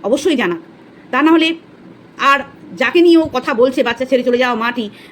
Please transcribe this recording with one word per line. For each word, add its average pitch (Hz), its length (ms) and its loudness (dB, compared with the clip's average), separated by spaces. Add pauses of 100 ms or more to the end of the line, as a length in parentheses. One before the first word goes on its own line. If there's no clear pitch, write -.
অবশ্যই 269 340 -2
জানাক। 180 220 -2 (520)
তা 254 120 0
না 311 80 2
হলে 330 240 2 (640)
আর 277 220 2 (360)
যাকে 262 240 0
নিয়ে 339 160 6
ও 311 160 2
কথা 254 220 -4
বলছে, 262 280 2
বাচ্চা 240 220 -2
ছেড়ে 254 180 0
চলে 247 160 0
যাওয়া 247 160 0
মাটি, 226 360 -4 (220)